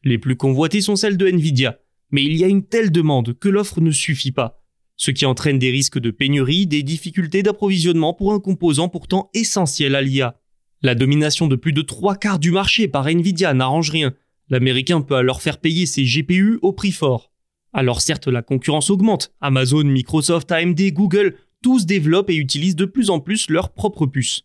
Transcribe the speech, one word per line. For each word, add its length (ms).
Les 120
plus 200
convoitées 440
sont 140
celles 220
de 100
Nvidia, 520
mais 120
il 140
y 80
a 20
une 160
telle 280
demande 460
que 120
l'offre 320
ne 100
suffit 400
pas, 320
ce 160
qui 140
entraîne 340
des 120
risques 280
de 120
pénurie, 560
des 160
difficultés 600
d'approvisionnement 720
pour 180
un 80
composant 480
pourtant 460
essentiel 640
à 60
l'I 200
A. 180
La 140
domination 520
de 80
plus 180
de 80
trois 340
quarts 240
du 120
marché 360
par 200
Nvidia 460
n'arrange 380
rien. 220
L'Américain 520
peut 140
alors 260
faire 180
payer 260
ses 200
G 180
P 120
U 260
au 120
prix 180
fort. 400
Alors 300
certes, 260
la 140
concurrence 480
augmente. 500
Amazon, 440
Microsoft, 680
A 100
M 120
D, 180
Google, 440
tous 240
développent 460
et 40
utilisent 400
de 100
plus 260
en 80
plus 300
leurs 240
propres 340
puces. 380